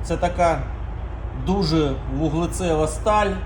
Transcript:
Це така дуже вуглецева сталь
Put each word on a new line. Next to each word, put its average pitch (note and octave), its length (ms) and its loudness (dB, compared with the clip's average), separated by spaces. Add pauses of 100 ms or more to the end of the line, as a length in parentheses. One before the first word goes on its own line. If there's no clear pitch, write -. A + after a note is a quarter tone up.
Це E3 140 -2
така E3+ 420 2 (840)
дуже D#3+ 480 2 (240)
вуглецева D#3+ 720 0
сталь G#3 440 2 (140)